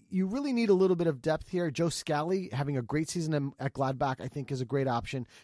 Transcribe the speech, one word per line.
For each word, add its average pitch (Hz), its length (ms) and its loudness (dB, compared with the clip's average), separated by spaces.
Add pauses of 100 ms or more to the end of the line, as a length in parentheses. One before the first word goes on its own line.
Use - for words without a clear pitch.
(100)
you 190 160 2
really 269 260 -2
need 233 180 4
a 190 40 8
little 185 220 6
bit 170 100 0
of 139 160 0
depth 156 260 0
here. 175 220 0
Joe 165 180 0
Scally 170 640 -2
having 139 240 -2
a 123 60 0
great 151 260 -2
season 160 240 -2
in, 139 280 0
at 135 140 -4
Gladbach, 131 460 -2
I 104 60 -6
think, 139 240 -8
is 131 100 -4
a 127 40 -4
great 135 240 -2
option. 123 380 -2 (180)